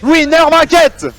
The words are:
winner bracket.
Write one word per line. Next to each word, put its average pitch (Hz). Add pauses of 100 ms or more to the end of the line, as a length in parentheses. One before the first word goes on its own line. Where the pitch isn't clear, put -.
winner 311
bracket. 330